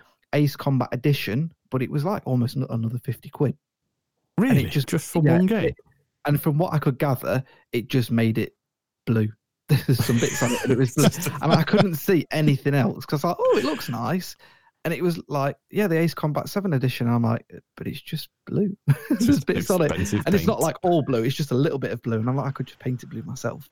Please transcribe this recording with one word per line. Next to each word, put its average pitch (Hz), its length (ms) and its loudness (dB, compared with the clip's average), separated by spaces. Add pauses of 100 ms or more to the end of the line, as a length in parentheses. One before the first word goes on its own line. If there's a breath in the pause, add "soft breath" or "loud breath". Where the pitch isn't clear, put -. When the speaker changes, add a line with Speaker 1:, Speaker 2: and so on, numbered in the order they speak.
(340 soft breath)
Speaker 1:
Ace 147 220 2
Combat 135 360 0
Edition, 139 600 0 (160)
but 131 120 -2
it 117 100 -2
was, 147 120 -2
like, 196 220 -2
almost 123 300 0
an-, 127 140 -2
another 113 300 -4
fifty - 300 -8
quid. - 260 -2 (840)
And 202 100 2
it - 20 2
Speaker 2:
Really? 208 200 4
Speaker 1:
just, 143 180 -2
Speaker 2:
Just - 240 -4
for 165 120 2
Speaker 1:
yeah, 151 140 6
Speaker 2:
one 185 80 4
game? 208 200 0
Speaker 1:
it, 151 100 -2 (500)
and 147 160 2
from 151 160 2
what 180 160 0
I 151 60 0
could 135 180 0
gather, 127 460 0 (280 soft breath)
it 117 160 -4
just 123 240 0
made 113 260 2
it - 180 -4 (500)
blue. 110 240 2 (200)
<laughs> - 200 -20
There's 131 340 2
some 117 160 2
bits - 240 0
on 120 80 0
it, - 120 -2
and 127 80 0
it 117 60 4
was 131 160 0
blue. 147 120 4
Speaker 2:
<laughs> - 360 0
Speaker 1:
And 156 120 0
I 160 100 4
couldn't 196 320 2
see 165 360 2
anything 147 440 2
else, - 300 0
'cause 147 180 -2
I 170 60 0
was - 80 -2
like, 494 100 0
"Oh, 453 100 4
it 214 80 0
looks 294 240 -4
nice." - 460 -4 (480 soft breath)
And 165 100 -2
it 135 80 -6
was 170 260 0
like, 143 280 -2 (160)
"Yeah, 202 160 0
the 165 100 2
Ace 165 160 2
Combat - 360 -4
seven 196 240 -2
edition." 120 340 0
And 120 80 2
I'm 117 80 2
like, 117 220 0 (320)
"But 165 100 -10
it's 147 140 -6
just - 280 -10 (160)
blue." 196 360 -2
<laughs> - 280 0
There's 233 160 0
Speaker 2:
Just 269 220 2
Speaker 1:
bits 180 240 -2
on 180 100 4
it. 156 40 4
Speaker 2:
expensive - 400 -2
Speaker 1:
And 190 100 4
it's 165 100 0
not, 214 120 2
Speaker 2:
paint. 127 60 0
Speaker 1:
like, 160 200 0
all 175 200 4
blue. 120 200 0
It's 135 120 0
just 147 160 -4
a 123 40 2
little 139 240 2
bit 123 120 -4
of 113 120 -6
blue. 113 160 -2
And 120 100 -2
I'm 131 60 -2
like, 131 120 -2
"I 135 40 -2
could - 160 -8
just - 120 -20
paint 123 240 -6
it 135 60 -18
blue 113 140 -10
myself." 143 480 -8